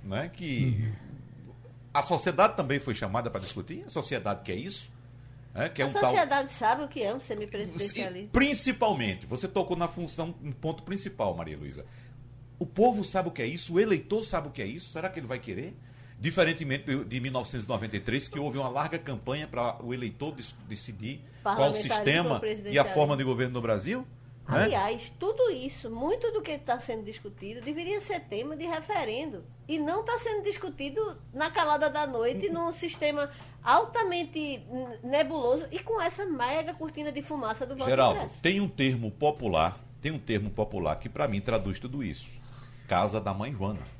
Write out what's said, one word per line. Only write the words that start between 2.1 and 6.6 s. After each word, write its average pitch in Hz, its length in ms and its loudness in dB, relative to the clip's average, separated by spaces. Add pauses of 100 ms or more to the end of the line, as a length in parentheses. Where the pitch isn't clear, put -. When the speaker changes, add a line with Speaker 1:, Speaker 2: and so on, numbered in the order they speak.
Speaker 1:
também 143 240 2
foi 120 140 -2
chamada 113 360 0
pra - 120 -4
discutir. - 440 -8
A - 40 -14
sociedade 113 540 -2
quer 90 120 -4
isso? 160 340 -8 (640)
Né? 135 160 0
Que - 120 -2
é 131 40 4
Speaker 3:
A - 20 0
Speaker 1:
um 139 40 -2
tal 403 120 4
Speaker 3:
sociedade 277 500 4
sabe 247 300 4